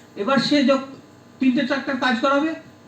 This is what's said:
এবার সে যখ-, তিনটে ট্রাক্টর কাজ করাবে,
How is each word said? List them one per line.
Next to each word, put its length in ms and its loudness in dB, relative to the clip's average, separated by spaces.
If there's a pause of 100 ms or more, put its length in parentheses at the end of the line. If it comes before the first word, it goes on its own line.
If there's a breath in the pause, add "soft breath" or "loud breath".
(220 loud breath)
এবার 160 0 (100)
সে 80 2 (140)
যখ-, 220 -2 (480)
তিনটে 280 2
ট্রাক্টর 360 -4
কাজ 100 2 (100)
করাবে, 260 2 (380)